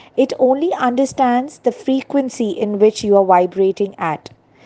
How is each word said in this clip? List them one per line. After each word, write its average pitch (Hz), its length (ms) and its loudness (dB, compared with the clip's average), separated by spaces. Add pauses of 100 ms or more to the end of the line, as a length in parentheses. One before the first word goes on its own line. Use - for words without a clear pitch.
(180)
It 262 220 0
only 285 340 0
understands 254 840 -2
the 233 120 0
frequency 262 760 -2
in 208 300 -4
which 220 240 2
you 202 140 2
are 196 60 4
vibrating 185 760 2
at. 165 320 -6 (340)